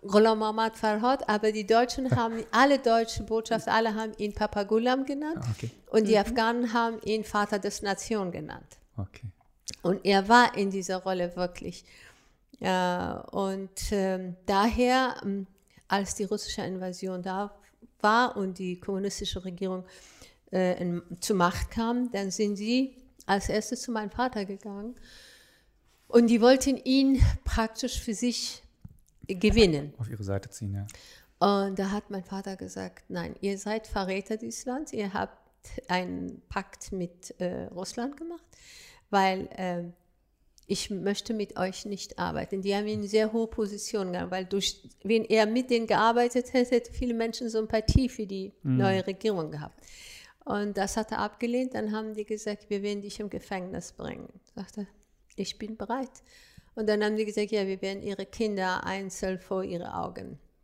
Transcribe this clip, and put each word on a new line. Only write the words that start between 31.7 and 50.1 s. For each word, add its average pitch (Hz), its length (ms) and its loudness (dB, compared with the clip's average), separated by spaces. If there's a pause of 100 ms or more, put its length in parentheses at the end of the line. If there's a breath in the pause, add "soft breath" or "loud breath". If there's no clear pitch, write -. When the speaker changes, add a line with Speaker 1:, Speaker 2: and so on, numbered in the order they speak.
Speaker 1:
da 196 120 0
hat 208 200 -4
mein 196 120 -8
Vater 196 340 -10
gesagt, 185 520 -12
„Nein, - 320 -6
ihr 196 160 -2
seid 214 300 -6
Verräter 190 500 -4
dieses 233 280 -10
Landes, 269 280 -6
ihr 202 200 -4
habt - 240 -4 (500)
einen 180 600 -6
Pakt - 420 -10
mit, 180 480 -8
äh, 180 340 -4
Russland 233 440 -8
gemacht, 339 260 -12 (680 loud breath)
weil, 190 460 2
äh, 175 280 -4 (840)
ich - 220 -4
möchte 202 440 -4
mit 208 240 -6
euch 190 280 -4
nicht 202 340 -10
arbeiten.“ 175 420 -4
Die 196 140 0
haben 208 120 -2
ihn 214 160 -4
in 202 40 -6
sehr 214 240 2
hohe 226 160 0
Position 208 640 -4
gehabt, 180 200 -4
weil 185 140 -4
durch, 196 380 -2 (200)
wenn 220 220 4
er 220 220 4
mit 247 220 0
denen 233 180 2
gearbeitet 240 640 4
hätte, 247 220 4
hätte 240 180 2
viele 247 200 -2
Menschen 226 360 -2
Sympathie 220 600 4
für 214 180 -8
die 190 240 -6 (120)
Speaker 2:
Mhm. 131 140 4
Speaker 1:
neue 190 300 4
Regierung 185 420 -2
gehabt. 151 320 -12 (600 loud breath)